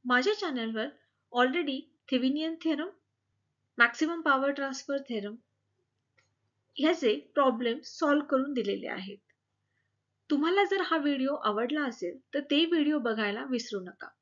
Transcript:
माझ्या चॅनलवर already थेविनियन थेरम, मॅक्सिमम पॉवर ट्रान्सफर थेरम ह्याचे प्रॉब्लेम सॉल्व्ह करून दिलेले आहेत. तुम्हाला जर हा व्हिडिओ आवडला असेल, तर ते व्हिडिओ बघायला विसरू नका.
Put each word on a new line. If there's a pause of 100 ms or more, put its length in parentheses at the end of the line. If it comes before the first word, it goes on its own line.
माझ्या
चॅनलवर (460)
already (300)
थेविनियन (100)
थेरम, (920)
मॅक्सिमम
पॉवर
ट्रान्सफर (100)
थेरम (1400)
ह्याचे (200)
प्रॉब्लेम
सॉल्व्ह
करून
दिलेले
आहेत. (1120)
तुम्हाला
जर
हा
व्हिडिओ
आवडला
असेल, (160)
तर
ते
व्हिडिओ
बघायला
विसरू
नका. (140)